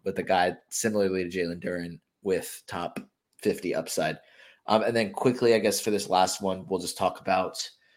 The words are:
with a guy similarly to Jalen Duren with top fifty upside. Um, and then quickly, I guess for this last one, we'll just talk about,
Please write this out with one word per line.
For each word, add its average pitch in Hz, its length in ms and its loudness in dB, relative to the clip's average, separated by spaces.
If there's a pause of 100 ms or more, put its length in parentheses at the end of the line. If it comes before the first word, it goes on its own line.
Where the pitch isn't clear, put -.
with 95 160 -4
a 87 40 0
guy 90 320 2 (140)
similarly 95 600 0
to 92 80 -6
Jalen 85 260 -4
Duren 87 360 -6 (240)
with 92 440 -2
top 87 320 -6 (420)
fifty 92 340 0
upside. - 420 -2 (500)
Um, 110 160 4
and 117 120 2
then 107 180 0
quickly, 120 400 4
I 110 60 6
guess 101 200 2
for 110 120 -2
this 98 180 0
last 92 320 4
one, 92 260 -4
we'll 92 120 -2
just 87 180 -8
talk 92 240 -2
about, 92 480 -2 (280)